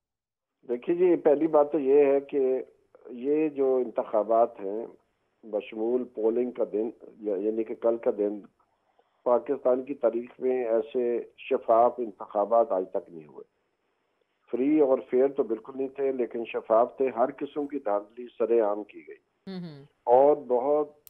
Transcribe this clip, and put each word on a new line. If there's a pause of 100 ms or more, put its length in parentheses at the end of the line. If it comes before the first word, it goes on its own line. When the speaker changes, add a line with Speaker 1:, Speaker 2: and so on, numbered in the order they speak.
(720)
Speaker 1:
देखिए
जी,
पहली
बात
तो
ये
है
कि (720)
ये
जो
इंतखाबात
हैं, (580)
बशमूल
पोलिंग
का
दिन, (300)
या-,
यानी
कि
कल
का
दिन, (840)
पाकिस्तान
की
तारीख (100)
में
ऐसे
शफाफ
इंतखाबात
आज
तक
नहीं
हुए। (1080)
फ्री
और
फेयर
तो
बिल्कुल
नहीं
थे,
लेकिन
शफाफ
थे।
हर
किस्म
की
धांधली
सरेआम
की
गई
Speaker 2:
हम्म। (200)
Speaker 1:
और
बहुत,